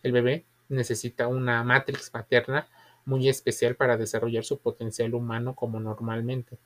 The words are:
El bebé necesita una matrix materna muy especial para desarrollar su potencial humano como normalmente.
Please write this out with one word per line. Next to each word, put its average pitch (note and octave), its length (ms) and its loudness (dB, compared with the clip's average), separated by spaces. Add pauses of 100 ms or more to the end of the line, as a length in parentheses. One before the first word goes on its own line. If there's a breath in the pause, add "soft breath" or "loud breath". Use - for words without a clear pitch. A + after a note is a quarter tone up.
El C3 80 0
bebé B2 340 4 (240)
necesita A#2+ 580 -2
una B2 360 0
matrix C3+ 500 0
materna B2+ 540 2 (380 soft breath)
muy C3+ 240 2
especial A#2+ 460 0
para B2 220 4
desarrollar A2+ 460 -2
su C#3+ 160 -4
potencial A#2 540 -2
humano A#2+ 420 -4
como A2+ 240 -4
normalmente. A#2 880 -4